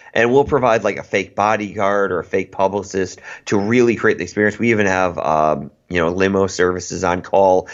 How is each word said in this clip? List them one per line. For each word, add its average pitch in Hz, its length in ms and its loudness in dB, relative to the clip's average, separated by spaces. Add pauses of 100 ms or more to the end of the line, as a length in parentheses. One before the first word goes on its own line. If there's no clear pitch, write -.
(120)
And 117 180 2
we'll 135 140 4
provide, 120 400 2
like, 101 140 -2
a - 40 -12
fake 98 320 -4
bodyguard 101 800 0
or 87 60 -2
a 80 60 -6
fake 95 280 -4
publicist 95 720 -4 (240)
to 107 120 0
really 117 380 2
create - 220 0
the 80 60 -6
experience. 104 340 0
We 117 120 0
even 107 140 2
have, 92 320 0
um, 76 540 0 (180)
you 90 80 -4
know, 82 140 2
limo 95 360 2
services 90 560 -2
on 90 200 -2
call 95 520 2